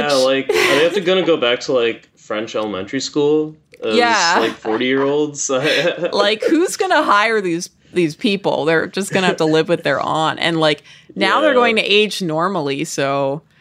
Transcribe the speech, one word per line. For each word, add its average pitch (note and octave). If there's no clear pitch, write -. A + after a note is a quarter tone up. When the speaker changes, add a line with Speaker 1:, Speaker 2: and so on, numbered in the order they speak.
Speaker 1:
Which C4
Speaker 2:
like, C3+
are G#4
they D#3+
have E3+
to, G#3
gonna F3+
go D#3+
back B2
to, D3
like, A#2
French A2
elementary G#2+
school D#3
as, A3
Speaker 1:
Yeah. G#3
Speaker 2:
like, -
forty-year-olds? C3+
<laughs> D#3+
Speaker 1:
Like, G#3
who's E4+
gonna F4+
hire A3
these, F3
these E3
people? D#3+
They're D#3+
just G3
gonna F#3+
have F3+
to E3
live D#3+
with E3
their C#3+
aunt. D3+
And, E3
like, D3+
now G3
they're D#4
Speaker 2:
Yeah. B3+
Speaker 1:
going A#3+
to G3
age G3+
normally, D#3
so C#3